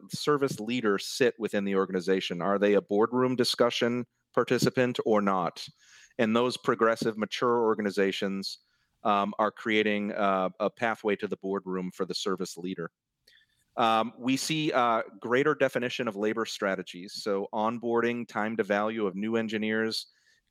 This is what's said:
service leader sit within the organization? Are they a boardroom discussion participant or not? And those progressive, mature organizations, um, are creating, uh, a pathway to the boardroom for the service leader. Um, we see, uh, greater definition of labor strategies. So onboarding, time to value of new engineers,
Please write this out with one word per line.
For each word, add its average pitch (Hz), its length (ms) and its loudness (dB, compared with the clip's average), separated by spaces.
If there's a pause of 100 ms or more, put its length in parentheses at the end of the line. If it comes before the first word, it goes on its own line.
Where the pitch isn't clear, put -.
(140)
service 139 440 0
leader 110 400 0
sit - 400 0
within 104 260 -2
the 98 120 0
organization? 95 640 0
Are 98 180 2
they 101 140 4
a 98 80 6
boardroom 117 560 2
discussion 120 680 0 (260)
participant 123 720 2
or 107 160 4
not? 95 420 0 (560)
And 110 160 2
those 120 220 2
progressive, 113 640 2
mature 120 480 0
organizations, 98 920 0 (440)
um, 101 340 2
are 107 120 2
creating, 104 600 0
uh, 95 360 2 (100)
a 101 120 0
pathway 110 460 -2
to 101 120 -6
the 92 80 -4
boardroom 92 580 -4
for 95 120 -4
the 87 80 -8
service 95 420 -4
leader. 87 340 -8 (880)
Um, 113 400 2
we 131 180 0
see, 156 340 -2
uh, 120 300 2 (180)
greater 139 360 2
definition 127 520 0
of 104 80 -2
labor 107 300 0
strategies. 92 680 -4
So 98 400 -2
onboarding, 117 760 0
time 110 300 -2
to 110 40 0
value 104 440 0
of 92 100 -4
new 110 200 -2
engineers, 110 720 -2 (420)